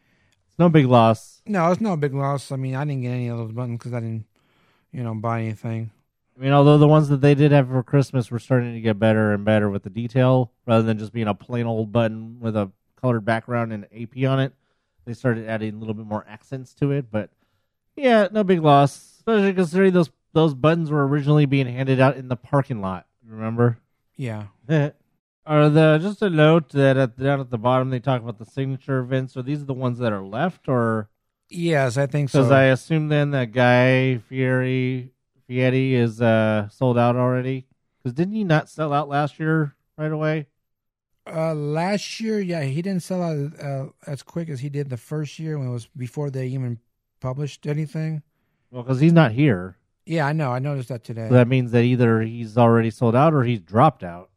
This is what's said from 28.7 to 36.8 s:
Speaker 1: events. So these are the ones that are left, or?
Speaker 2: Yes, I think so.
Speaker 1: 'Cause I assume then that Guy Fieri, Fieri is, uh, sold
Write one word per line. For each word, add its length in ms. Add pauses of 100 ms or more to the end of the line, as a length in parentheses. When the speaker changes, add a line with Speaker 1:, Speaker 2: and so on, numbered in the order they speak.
Speaker 1:
events. 340
So 80
these 220
are 20
the 100
ones 240
that 140
are 100
left, 460
or? 400 (400)
Speaker 2:
Yes, 480
I 100
think 220
so. 140
Speaker 1:
'Cause 100
I 120
assume 440
then 220
that 220
Guy 640
Fieri, 960 (320)
Fieri 480
is, 260
uh, 480
sold 300